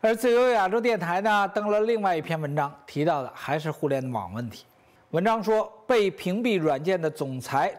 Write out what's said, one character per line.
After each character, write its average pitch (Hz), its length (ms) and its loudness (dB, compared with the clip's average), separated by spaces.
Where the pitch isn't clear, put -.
而 220 140 4
自 240 160 2
由 247 200 4
亚 208 180 4
洲 220 120 0
电 226 180 2
台 175 240 -2
呢， 208 260 2
登 208 200 -2
了 214 120 2
另 220 200 0
外 190 160 0
一 156 60 -4
篇 160 180 -4
文 147 140 -4
章， 143 180 -2
提 147 180 -2
到 156 160 2
的 123 140 -6
还 147 240 -4
是 156 100 -6
互 151 200 -4
联 131 240 -2
网 95 200 -6
问 117 160 -8
题。 - 160 -16
文 170 140 0
章 226 180 2
说， 214 260 2
被 220 200 4
屏 185 320 -4
蔽 233 160 2
软 151 260 0
件 180 180 0
的 160 100 -2
总 135 300 -6
裁 143 380 -2